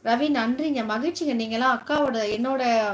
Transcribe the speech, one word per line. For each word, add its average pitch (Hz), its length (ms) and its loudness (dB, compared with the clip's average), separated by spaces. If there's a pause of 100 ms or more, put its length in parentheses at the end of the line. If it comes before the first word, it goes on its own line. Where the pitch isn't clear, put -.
ரவி, 240 260 2
நன்றிங்க, 262 560 0
மகிழ்ச்சிங்க. 262 500 -2
நீங்களாம் 226 400 0
அக்காவோட, 277 420 0 (200)
என்னோட, 262 240 0 (320)